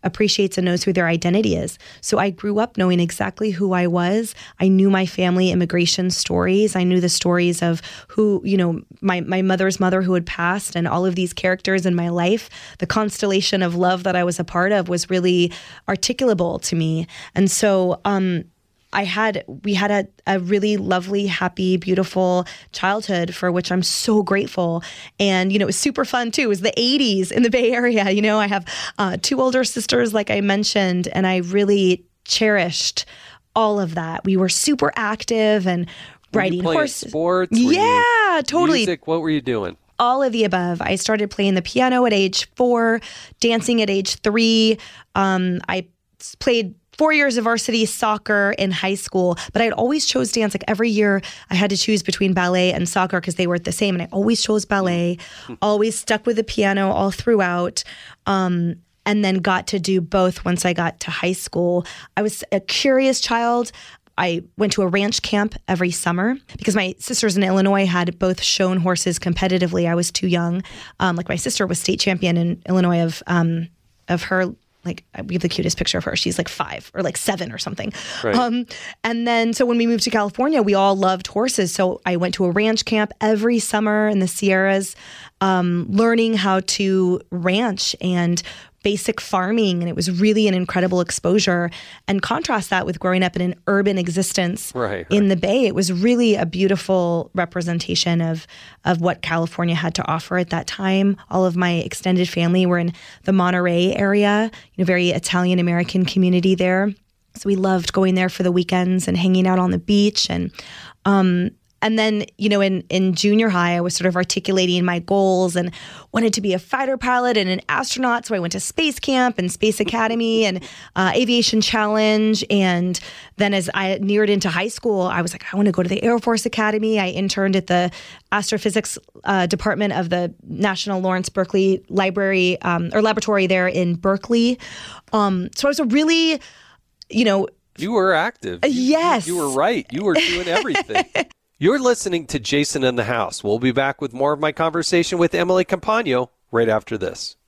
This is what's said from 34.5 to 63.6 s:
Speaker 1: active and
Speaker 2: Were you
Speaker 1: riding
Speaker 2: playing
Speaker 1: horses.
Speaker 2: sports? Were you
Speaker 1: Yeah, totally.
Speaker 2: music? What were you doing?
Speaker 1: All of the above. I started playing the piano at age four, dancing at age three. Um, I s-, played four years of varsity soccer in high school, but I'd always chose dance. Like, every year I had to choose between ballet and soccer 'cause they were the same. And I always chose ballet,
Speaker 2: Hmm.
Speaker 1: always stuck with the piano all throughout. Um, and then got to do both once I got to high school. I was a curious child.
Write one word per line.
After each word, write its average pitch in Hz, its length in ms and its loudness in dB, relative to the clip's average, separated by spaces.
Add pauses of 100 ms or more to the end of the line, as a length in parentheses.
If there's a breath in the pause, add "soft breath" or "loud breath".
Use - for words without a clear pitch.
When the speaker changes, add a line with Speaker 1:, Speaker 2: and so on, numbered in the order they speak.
Speaker 1:
active 214 680 0
and 175 200 0 (480 loud breath)
Speaker 2:
Were 220 80 2
you - 20 0
Speaker 1:
riding 180 180 -2
Speaker 2:
playing 165 180 0
Speaker 1:
horses. - 320 -4
Speaker 2:
sports? 180 460 0
Were 247 140 4
you - 0 -
Speaker 1:
Yeah, 440 720 4
totally. 311 340 2
Speaker 2:
music? 180 280 -2
What 160 140 0
were 160 80 -2
you 156 100 2
doing? 110 380 -2 (220)
Speaker 1:
All 247 220 4
of 254 120 0
the 220 100 2
above. 180 380 0
I - 160 -2
started 208 340 -2
playing 196 220 0
the 185 80 2
piano 254 440 2
at 233 60 4
age 190 460 0
four, 233 420 2 (400 loud breath)
dancing 233 420 2
at 208 80 0
age 196 260 -2
three. 220 640 2 (360 loud breath)
Um, 185 540 0
I 185 180 -4 (320)
s-, - 160 -18
played 226 400 0 (220)
four 311 160 4
years 285 240 2
of 226 80 -2
varsity 226 400 0
soccer 208 760 0
in 190 100 0
high 190 240 -2
school, 185 420 0 (180 loud breath)
but 202 80 0
I'd 226 100 2
always 262 340 0
chose 254 260 -2
dance. 214 220 0
Like, - 140 -8
every 220 220 0
year 202 300 2 (300 loud breath)
I 185 60 -2
had 196 160 2
to 196 60 -2
choose 208 260 0
between 190 300 -2
ballet 180 400 2
and 175 140 -2
soccer 185 320 0
'cause 170 160 -6
they 185 120 0
were 175 100 0
the 170 140 -6
same. 196 240 -2
And 175 80 -4
I 170 80 -10
always 214 320 0
chose 214 220 0
ballet, 175 520 0 (300 loud breath)
Speaker 2:
Hmm. 170 60 -12 (100)
Speaker 1:
always 208 340 0
stuck 220 300 -2
with 233 80 0
the 220 80 0
piano 196 480 0
all 196 180 0
throughout. 180 760 0 (440 loud breath)
Um, 180 480 0 (280)
and 208 220 2
then 190 120 0
got 185 300 0
to 202 120 -2
do 190 200 0
both 185 460 0
once 175 180 -2
I 180 100 2
got 170 260 -4
to - 120 -10
high 175 200 -2
school. 175 560 -2 (280 loud breath)
I 196 60 -2
was 214 300 -4
a 202 80 0
curious 262 600 2
child. 240 520 0 (480 loud breath)